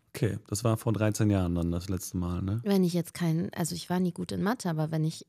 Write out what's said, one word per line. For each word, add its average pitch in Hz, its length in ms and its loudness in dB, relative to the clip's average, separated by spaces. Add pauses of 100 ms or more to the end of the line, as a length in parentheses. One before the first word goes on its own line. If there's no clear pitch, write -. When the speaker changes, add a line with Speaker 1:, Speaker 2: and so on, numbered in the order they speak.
(140)
Speaker 1:
Okay, 101 320 0
das - 160 -4
war 113 140 4
vor 113 160 0
dreizehn 107 380 2
Jahren 92 260 4
dann 85 160 2
das 90 160 -4
letzte 95 280 -4
Mal, 90 240 -2
ne? 98 220 -2
Speaker 2:
Wenn 196 220 4
ich 170 80 2
jetzt 170 220 -2
kein, 170 420 0
also 170 180 -4
ich - 160 -8
war 180 80 0
nie 180 140 0
gut 175 180 -6
in 196 140 -4
Mathe, 202 260 -2
aber 156 220 -2
wenn 160 100 0
ich 160 260 -4